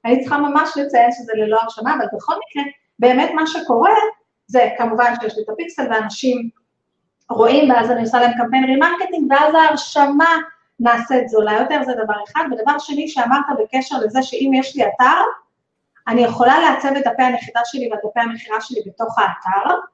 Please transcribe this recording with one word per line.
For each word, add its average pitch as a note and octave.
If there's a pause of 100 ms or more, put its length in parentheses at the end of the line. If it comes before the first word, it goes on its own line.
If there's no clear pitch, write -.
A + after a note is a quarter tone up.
אני B3+
צריכה D4
ממש D4
לציין A#3+
שזה A#3
ללא G#3+
הרשמה, A3+
אבל - (100)
בכל -
מקרה, D4 (360)
באמת B3+
מה D#4
שקורה, D#4 (520)
זה A#3+ (100)
כמובן A#3+
שיש G#3+
לי G#3+
את A3
הפיקסל, D#4
ואנשים A#3 (800)
רואים, C4+
ואז A#3+
אני A#3
עושה A#3
להם A#3+
קמפיין B3
רימרקטינג, D#4+
ואז D4+
ההרשמה D#4 (440)
נעשית A#3
זולה G#3+
יותר, C4
זה B3 (120)
דבר G#3+ (100)
אחד. D#4+
ודבר C#4
שני D4
שאמרת C4 (180)
בקשר C4
לזה A3+
שאם C4+
יש C4+
לי B3+
אתר, C4 (880)
אני A#3+
יכולה B3
לעצב C#4
את C#4
דפי B3
הנחיתה A#3+
שלי A#3+
ואת G#3 (100)
דפי A#3
המכירה A3
שלי A#3+
בתוך -
האתר G3 (200)